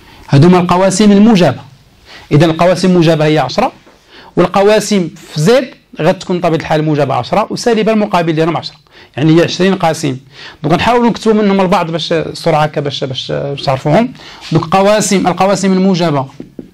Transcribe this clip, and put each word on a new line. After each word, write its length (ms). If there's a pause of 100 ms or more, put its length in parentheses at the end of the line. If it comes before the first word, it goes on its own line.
(280)
هادو 200
هما 120
القواسم 520
الموجبة، 480 (720)
إذا 120
القواسم 440
الموجبة 360
هي 140
عشرة 340 (640)
والقواسم 760 (220)
في 80
زد 340 (260)
غتكون 380
بطبيعة 220
الحال 240
موجبة 300
عشرة 360
وسالبة 420
المقابل 400
ديالهم 240
عشرة. 200 (420)
يعني 180
هي 80
عشرين 300
قاسم. 420 (460)
دوك 100
غنحاولوا 380
نكتبوا 320
منهم 180
البعض 300
باش 220
السرعة 500
هكا 180
باش، 240
باش، 280
باش 300
تعرفوهم. 500 (400)
دوك 240
قواسم، 500
القواسم 460
الموجبة، 540 (480)